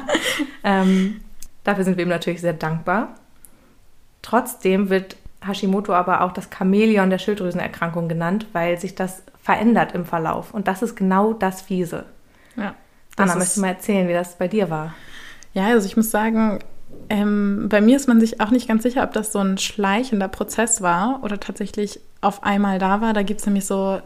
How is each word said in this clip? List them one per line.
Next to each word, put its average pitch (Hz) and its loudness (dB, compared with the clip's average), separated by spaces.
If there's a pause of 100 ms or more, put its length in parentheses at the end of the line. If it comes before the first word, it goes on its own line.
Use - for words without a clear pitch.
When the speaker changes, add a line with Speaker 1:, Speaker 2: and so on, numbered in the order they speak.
Speaker 1:
<laughs> - -10 (580)
Speaker 2:
Ähm, 190 2 (420)
dafür 190 0
sind 180 2
wir 175 0
ihm 175 0
natürlich 170 -2
sehr 170 0
dankbar. 165 -2 (1080)
Trotzdem 202 0
wird 190 -2 (300)
Hashimoto 202 -2
aber 180 2
auch 185 0
das 185 -10
Chamäleon 196 4
der 185 2
Schilddrüsenerkrankung 175 -4
genannt, 170 -2
weil 175 0
sich 185 -8
das 185 -6 (200)
verändert 202 2
im 180 -4
Verlauf. 165 -4
Und 196 -4
das 190 -2
ist 226 -4
genau 196 2
das 190 -2
Fiese. 175 -4 (500)
Speaker 1:
Ja, 208 -6 (420)
das 202 2
Speaker 2:
Anna, 185 4
Speaker 1:
ist 165 0
Speaker 2:
möchtest 185 -2
du - 0
mal 190 0
erzählen, 185 0
wie 175 0
das 175 -4
bei 180 -2
dir 196 0
war? 160 -6 (580)
Speaker 1:
Ja, 190 0
also 220 4
ich 190 -8
muss 220 2
sagen, 220 2 (500)
ähm, 202 0
bei 202 4
mir 240 8
ist 277 0
man 226 8
sich 226 2
auch 214 0
nicht 247 2
ganz 220 2
sicher, 247 0
ob - -2
das 214 -2
so 202 0
ein 190 0
schleichender 202 0
Prozess 220 -2
war 196 0
oder 208 -4
tatsächlich 202 -6 (220)
auf 202 0
einmal 202 2
da 190 2
war. 226 2
Da 208 2
gibt's 214 -4
nämlich 196 0
so 190 -2